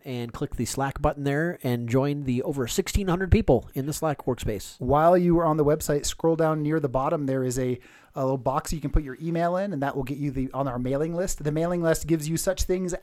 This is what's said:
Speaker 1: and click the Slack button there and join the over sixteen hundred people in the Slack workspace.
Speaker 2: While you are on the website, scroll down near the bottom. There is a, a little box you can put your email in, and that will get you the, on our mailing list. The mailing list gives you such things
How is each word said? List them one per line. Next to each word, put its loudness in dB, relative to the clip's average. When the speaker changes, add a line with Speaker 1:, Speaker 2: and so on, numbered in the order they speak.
Speaker 1:
and -8
click -6
the -2
Slack -4
button 0
there 0
and -2
join 0
the 0
over -2
sixteen 0
hundred 2
people 4
in -4
the -4
Slack -4
workspace. -4
Speaker 2:
While 6
you 6
are 2
on 4
the 4
website, 0
scroll 0
down 2
near 2
the -2
bottom. 0
There 0
is 0
a, 0
a -4
little 0
box -2
you -2
can -4
put 4
your -10
email 0
in, -2
and -2
that -2
will -2
get -6
you -2
the, -4
on -2
our -4
mailing -2
list. -4
The -2
mailing 0
list 2
gives 0
you 0
such 0
things 0